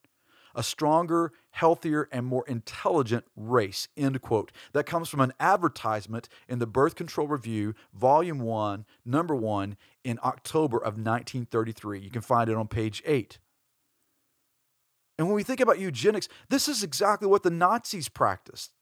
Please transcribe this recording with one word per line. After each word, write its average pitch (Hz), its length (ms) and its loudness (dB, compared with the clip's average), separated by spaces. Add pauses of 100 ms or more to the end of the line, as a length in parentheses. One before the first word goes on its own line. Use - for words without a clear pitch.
(540)
a 120 100 -4
stronger, 165 680 2 (200)
healthier, 160 600 2
and 123 140 -4
more 127 220 -2
intelligent 120 760 0 (140)
race," 107 580 0
end 135 260 -2
quote. 107 300 -2 (220)
That 143 120 0
comes 165 220 -4
from 143 140 -2
an 131 180 2
advertisement 113 880 0 (220)
in 127 100 -4
the 120 80 0
Birth 131 280 2
Control 156 320 -4
Review, 110 480 -4 (180)
Volume 143 460 2
one, 107 460 -4 (200)
Number 151 300 0
one, 104 420 -4 (260)
in 120 200 -4
October 127 540 0
of 110 200 -2
nineteen 113 480 -4
thirty-three. 110 540 -4
You 98 100 -16
can 113 120 -8
find 117 280 2
it 110 60 0
on 110 140 -4
page 110 360 -4
eight. 139 340 -2 (1800)
And 160 80 2
when 208 80 2
we 208 80 0
think 254 160 -4
about 226 200 6
eugenics, 185 500 0 (180)
this 277 220 2
is 240 120 -2
exactly 202 460 2
what 196 160 6
the 185 60 4
Nazis 180 580 0
practiced. - 640 -2 (100)